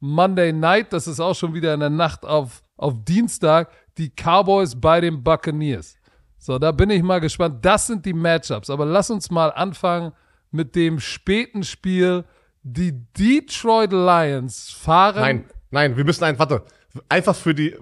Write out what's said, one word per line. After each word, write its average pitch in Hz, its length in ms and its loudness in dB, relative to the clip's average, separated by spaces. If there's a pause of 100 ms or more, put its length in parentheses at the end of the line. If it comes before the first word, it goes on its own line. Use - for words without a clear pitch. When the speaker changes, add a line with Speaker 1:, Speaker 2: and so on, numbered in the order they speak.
Speaker 1:
Monday 170 520 2
Night, 170 400 0
das 170 140 -4
ist 156 140 -8
auch 175 160 -2
schon 160 180 -6
wieder 160 180 -2
in 147 60 -2
der 147 120 -2
Nacht 160 340 -2
auf, 143 400 -2 (120)
auf 143 160 -2 (120)
Dienstag, 170 680 2 (280)
die 160 120 -6
Cowboys 180 720 0
bei 165 200 4
den 165 220 -2
Buccaneers. 151 720 -2 (440)
So, 131 200 -6
da 156 140 2
bin 190 180 2
ich 180 140 2
mal 185 160 0
gespannt. 156 440 -4
Das 202 220 2
sind 214 180 -6
die 185 100 -4
Matchups. 165 540 -2
Aber 143 160 -4
lass 185 260 0
uns 208 200 -6
mal 165 220 0
anfangen 175 580 -4 (400)
mit 151 240 -6
dem 165 240 0
späten 202 640 -4
Spiel. 180 600 0 (440)
Die 165 220 -4 (260)
Detroit 226 760 2
Lions 160 760 0
fahren 190 500 2
Speaker 2:
Nein, 131 240 0 (260)
nein, 139 260 0
wir 139 80 0
müssen 160 200 0
ein-, 151 120 0
warte, 135 280 0 (440)
einfach 180 280 2
für 160 180 0
die, 151 280 -2